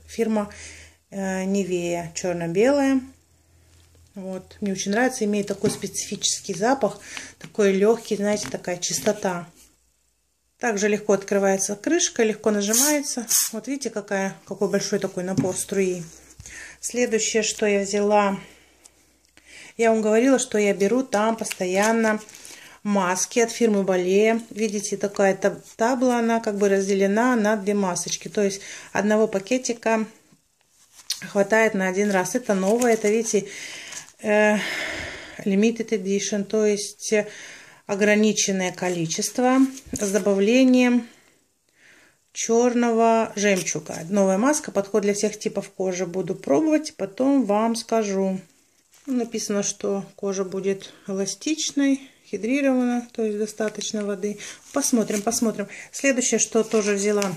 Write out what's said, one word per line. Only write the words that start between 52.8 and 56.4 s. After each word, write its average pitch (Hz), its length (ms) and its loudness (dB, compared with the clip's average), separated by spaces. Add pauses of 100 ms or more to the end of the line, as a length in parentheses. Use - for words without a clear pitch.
то 226 100 -2
есть 208 140 -2
достаточно 214 640 -4
воды. 202 340 -4 (360)
Посмотрим, 214 480 0
посмотрим. 214 440 -2 (240)
Следующее, 247 500 0